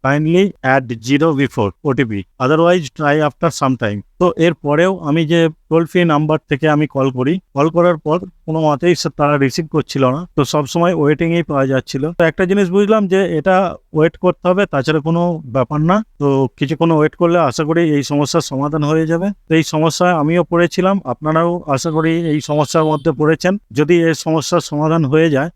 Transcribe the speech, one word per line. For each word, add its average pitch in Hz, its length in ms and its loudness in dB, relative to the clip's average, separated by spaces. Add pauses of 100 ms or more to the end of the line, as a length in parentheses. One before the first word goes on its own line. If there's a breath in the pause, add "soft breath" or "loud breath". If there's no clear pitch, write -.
kindly 156 480 2 (280)
add 113 240 -8
zero 143 340 2
before 123 340 -2 (120)
ওটিপি, 117 400 -2 (160)
otherwise 160 440 2
try 151 460 -2
after 170 200 -4
some 131 320 -2
time।" 104 200 -4 (180)
তো 175 180 2
এরপরেও 165 600 0
আমি 156 260 0
যে 165 240 2 (200)
টোল 165 160 2
ফ্রি 175 200 0
নাম্বার 156 340 0 (100)
থেকে 151 200 0
আমি 147 180 2
কল 135 240 -2
করি, 131 280 -2 (140)
কল 147 160 2
করার 170 280 2
পর 156 220 -2 (260)
কোনো 160 160 -4
মতেই 156 340 2
সে, - 220 -6
তারা 147 200 0
রিসিভ 139 340 -2
করছিল 135 400 0
না। 170 240 -6
তো 139 100 2
সবসময় 170 480 -2
ওয়েটিংয়েই 165 500 0
পাওয়া 135 240 -2
যাচ্ছিল। 135 440 -4
তো 175 120 0
একটা 165 220 0
জিনিস 190 240 0
বুঝলাম 202 380 2
যে 175 300 0
এটা 185 380 0 (180)
ওয়েট 160 240 2
করতে 180 300 -2
হবে, 185 180 2
তাছাড়া 151 340 -2
কোনো 165 460 -2
ব্যাপার 131 360 -2
না। 190 220 2 (160)
তো 135 280 2 (100)
কিছুক্ষণ 156 340 0
ওয়েট 156 240 2
করলে 175 240 2
আশা 151 240 0
করি 160 260 2
এই 143 140 0
সমস্যার 147 380 0
সমাধান 143 420 -4
হয়ে 160 240 0
যাবে। 170 220 -2 (200)
তো 160 60 2
এই 160 80 2
সমস্যায় 165 500 0
আমিও 160 300 0
পড়েছিলাম, 175 600 0
আপনারাও 160 640 -2
আশা 147 240 -2
করি 160 380 0
এই 151 120 0
সমস্যার 151 440 0
মধ্যে 156 260 0
পড়েছেন। 156 460 0 (140)
যদি 151 320 2
এই 165 100 2
সমস্যার 160 460 -2
সমাধান 156 460 0
হয়ে 156 240 2
যায় 143 260 -2